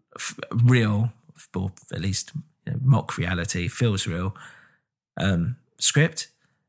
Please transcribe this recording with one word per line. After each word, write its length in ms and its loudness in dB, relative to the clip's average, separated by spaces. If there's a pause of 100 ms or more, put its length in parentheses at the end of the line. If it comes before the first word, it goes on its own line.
(160)
f-, 220 -6 (120)
real, 640 4 (420)
or 180 -4 (200)
at 80 -6
least, 320 -4 (340)
you 60 -6
know, 100 -4
mock 340 4
reality, 520 -2
feels 380 0
real, 300 -4 (800)
um, 400 0 (220)
script. 500 2 (400)